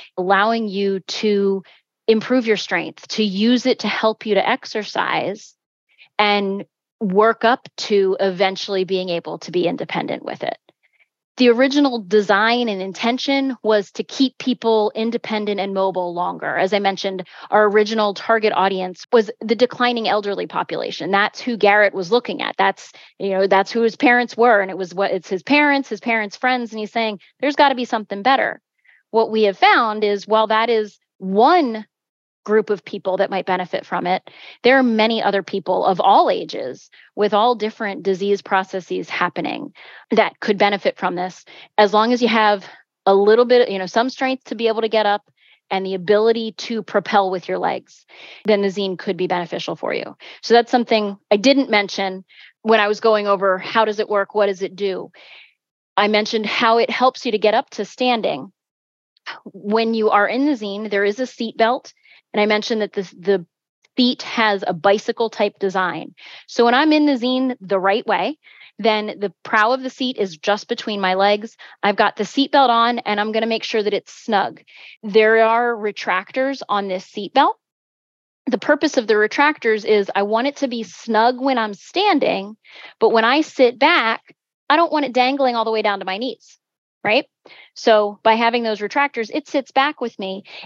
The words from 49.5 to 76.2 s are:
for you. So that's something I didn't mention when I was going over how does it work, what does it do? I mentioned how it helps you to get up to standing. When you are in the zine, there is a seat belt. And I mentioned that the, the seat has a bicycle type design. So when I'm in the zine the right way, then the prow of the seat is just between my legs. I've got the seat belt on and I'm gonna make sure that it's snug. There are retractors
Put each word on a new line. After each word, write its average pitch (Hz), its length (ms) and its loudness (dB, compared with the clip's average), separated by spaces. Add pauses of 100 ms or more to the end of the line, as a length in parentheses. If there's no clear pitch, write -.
for - 180 -6
you. - 240 -8 (240)
So - 140 2
that's 233 160 4
something 214 460 0 (120)
I 208 80 6
didn't 262 320 4
mention 196 560 -2 (380)
when 220 160 4
I 208 80 2
was 208 140 -2
going 214 260 2
over 196 320 2
how 226 260 0
does 214 140 -2
it 214 100 -4
work, 202 240 -2
what 208 140 2
does 190 160 -4
it 185 120 -8
do? 185 360 -6 (840)
I 208 120 2
mentioned 214 400 0
how 226 320 2
it 226 100 2
helps 254 340 0
you 240 100 -2
to 214 40 2
get 208 160 2
up 247 180 0
to 208 140 -8
standing. 220 640 -4 (920)
When 220 500 -2
you 214 160 0
are 208 180 2
in 269 200 0
the 302 60 2
zine, 208 360 -8
there 202 160 0
is 208 140 -2
a 254 80 -4
seat - 280 -10
belt. 226 380 0 (400)
And 208 60 0
I 208 60 4
mentioned 214 360 -2
that 202 120 -6
the, 190 260 -8
the 180 260 0 (520)
seat 247 240 2
has 208 440 -2
a 185 80 -2
bicycle 208 560 0
type 208 300 -2
design. 185 560 -4 (320)
So - 160 0
when 233 100 4
I'm 302 200 4
in 302 120 4
the 285 100 2
zine 254 440 -2
the 190 180 -2
right 196 300 0
way, 208 320 -2 (400)
then 214 400 -2
the 202 140 -6 (100)
prow 220 300 2
of 262 100 -4
the 254 60 -8
seat 254 280 -6
is 185 200 -4
just 208 320 -4
between 220 320 -6
my 185 140 0
legs. 208 420 0 (260)
I've 196 140 0
got 208 180 2
the 214 80 -4
seat 269 300 -2
belt 277 160 6
on 233 300 0
and 208 200 -4
I'm 214 140 -4
gonna 220 140 0
make 226 180 -4
sure 220 180 -2
that 202 100 -2
it's - 200 -6
snug. 190 480 -2 (420)
There 220 400 4
are 233 320 2
retractors 214 920 -4